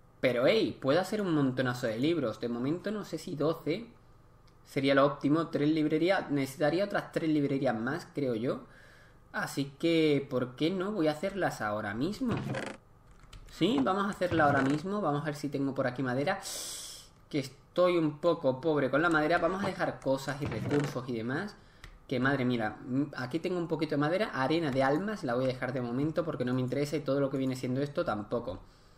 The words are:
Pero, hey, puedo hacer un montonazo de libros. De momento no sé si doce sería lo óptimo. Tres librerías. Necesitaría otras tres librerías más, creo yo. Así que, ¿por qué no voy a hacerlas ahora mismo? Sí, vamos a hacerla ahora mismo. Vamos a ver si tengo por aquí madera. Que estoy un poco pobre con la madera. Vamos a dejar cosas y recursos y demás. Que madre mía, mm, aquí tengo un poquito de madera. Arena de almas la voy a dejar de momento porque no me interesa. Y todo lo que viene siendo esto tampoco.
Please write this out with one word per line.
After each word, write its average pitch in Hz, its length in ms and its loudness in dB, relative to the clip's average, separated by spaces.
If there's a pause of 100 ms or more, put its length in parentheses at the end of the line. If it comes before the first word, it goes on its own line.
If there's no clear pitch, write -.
(220)
Pero, 123 260 2
hey, 190 340 2
puedo 139 180 4
hacer 208 220 -2
un 180 120 0
montonazo 127 540 2
de 110 120 -2
libros. 139 400 0
De 120 100 -4
momento 135 420 -2
no 208 140 -6
sé 170 120 -8
si 170 180 -10
doce 160 520 -2 (760)
sería 139 300 2
lo 143 100 8
óptimo. 143 440 2
Tres 147 200 2
librerías. 160 600 2
Necesitaría 147 540 2
otras 202 260 -4
tres 165 180 0
librerías 139 460 2
más, 127 400 -4
creo 131 180 0
yo. 135 280 -2 (680)
Así 143 460 -4
que, 156 500 4
¿por 123 280 -2
qué 156 160 0
no 190 200 -2
voy 180 160 0
a 151 40 4
hacerlas 175 500 -4
ahora 107 320 -2
mismo? 196 400 -2 (1160)
Sí, 226 300 2
vamos 196 240 2
a 208 40 -2
hacerla 170 360 2
ahora 139 160 4
mismo. 151 400 0
Vamos 147 220 0
a - 20 -6
ver 147 100 -4
si 147 140 -6
tengo 139 240 -2
por 139 140 0
aquí 127 160 -4
madera. 143 360 0 (880)
Que 151 100 -2
estoy 175 580 0
un 151 220 0
poco 143 420 2
pobre 147 280 2
con 139 120 4
la 170 80 4
madera. 160 280 4
Vamos 180 260 0
a 196 40 0
dejar 180 320 -2
cosas 139 420 -2
y 143 40 -2
recursos 131 640 -2
y 123 40 -4
demás. 131 420 -4 (520)
Que 127 120 -2
madre 135 240 2
mía, 113 400 0
mm, 131 200 0 (140)
aquí 127 220 -4
tengo 180 200 -2
un 165 80 -4
poquito 160 240 -2
de 143 60 0
madera. 165 360 0
Arena 147 380 2
de 131 120 2
almas 190 400 0
la 123 120 0
voy 131 100 0
a - 20 0
dejar 127 260 -2
de 135 80 -2
momento 143 440 -2
porque 147 180 -4
no 123 100 0
me 127 80 2
interesa. 143 360 -2
Y 147 40 -4
todo 139 180 0
lo 139 100 2
que 135 80 -4
viene 131 180 0
siendo 127 260 -2
esto 143 220 -2
tampoco. 104 560 -4 (380)